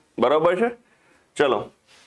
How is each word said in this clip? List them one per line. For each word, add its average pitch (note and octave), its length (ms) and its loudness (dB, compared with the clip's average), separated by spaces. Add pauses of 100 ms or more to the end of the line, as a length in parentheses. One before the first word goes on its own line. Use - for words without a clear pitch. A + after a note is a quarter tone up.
(180)
બરાબર D#3 380 2
છે? A#3 180 -2 (640)
ચલો, B2+ 340 -2 (360)